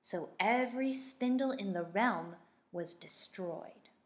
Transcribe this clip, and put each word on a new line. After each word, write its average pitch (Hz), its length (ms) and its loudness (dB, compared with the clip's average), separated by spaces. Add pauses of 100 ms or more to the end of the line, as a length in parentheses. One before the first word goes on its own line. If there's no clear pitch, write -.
So - 280 -4 (100)
every 247 540 4
spindle 262 580 0
in 202 220 -2
the 175 100 0
realm 170 520 2 (360)
was 170 220 -6
destroyed. - 960 -10 (160)